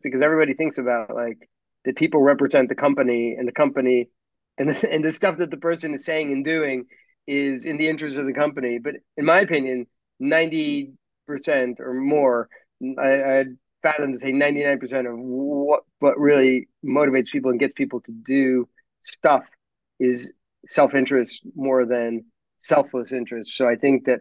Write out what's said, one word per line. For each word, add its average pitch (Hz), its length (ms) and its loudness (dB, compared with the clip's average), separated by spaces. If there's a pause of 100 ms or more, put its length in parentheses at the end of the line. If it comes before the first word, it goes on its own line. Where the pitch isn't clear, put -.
because 135 220 -2
everybody 156 320 2
thinks 151 240 -4
about, 120 340 -2
like, 117 240 -6 (480)
the 131 80 -2
people 156 260 2
represent 139 480 4
the 135 60 -4
company 127 640 0
and 123 100 -4
the 123 40 -4
company 127 560 2 (500)
and 143 140 0
the, 180 200 -2
and 156 140 0
the 156 80 0
stuff 180 240 0
that 165 140 -4
the 156 60 -10
person 165 360 -4
is 139 100 -10
saying 156 300 -4
and 135 100 -2
doing 147 400 -2 (420)
is 139 380 -2
in 147 140 -6
the 156 100 0
interest 151 300 -4
of 143 80 -4
the 135 80 -2
company. 135 440 -2
But 127 180 -8 (200)
in 147 80 -6
my 165 160 4
opinion, 131 480 -2 (320)
ninety 147 720 -2 (340)
percent 135 540 -2
or 127 140 -8
more, 131 560 2 (480)
I, 135 420 2
I'd 131 180 -2 (240)
fathom 147 300 0
to 123 60 -6
say 131 160 -4
ninety-nine 143 460 2
percent 131 280 -4
of 117 100 -8
what, 139 640 -2 (160)
what 143 200 2
really 135 480 4 (160)
motivates 135 480 2
people 131 200 0
and 120 80 0
gets 135 140 0
people 127 280 -6
to - 100 -18
do 127 560 0 (340)
stuff - 440 2 (520)
is 123 320 -2 (360)
self-interest 135 800 0 (120)
more 131 300 2
than 117 400 -2 (320)
selfless 139 560 -2
interest. 120 420 -8
So 131 100 0
I 120 120 2
think 135 300 2
that, 127 140 2